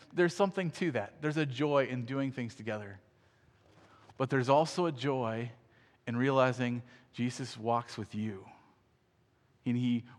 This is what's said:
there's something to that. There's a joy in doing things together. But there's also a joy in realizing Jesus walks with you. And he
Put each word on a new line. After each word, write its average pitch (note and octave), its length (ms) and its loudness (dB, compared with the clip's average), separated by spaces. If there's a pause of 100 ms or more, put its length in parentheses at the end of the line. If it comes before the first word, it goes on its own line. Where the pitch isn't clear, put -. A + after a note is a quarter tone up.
(120)
there's F3 200 4
something F#3+ 400 0
to E3+ 200 -2
that. G#2 280 -2
There's D3+ 180 -2
a D#3 60 2
joy C#3 460 2
in B2 140 -4
doing C3+ 260 -2
things A#2+ 240 -6
together. G#2 460 -8 (1160)
But C3 140 -2
there's C3 180 2
also D#3+ 380 4
a D#3+ 60 0
joy A#2+ 580 -2 (560)
in A#2+ 100 -4
realizing B2+ 680 4 (280)
Jesus B2 460 -4
walks A#2 400 -2
with G#2+ 160 -8
you. G#2+ 320 -6 (1200)
And B2 100 0
he A#2+ 280 0 (140)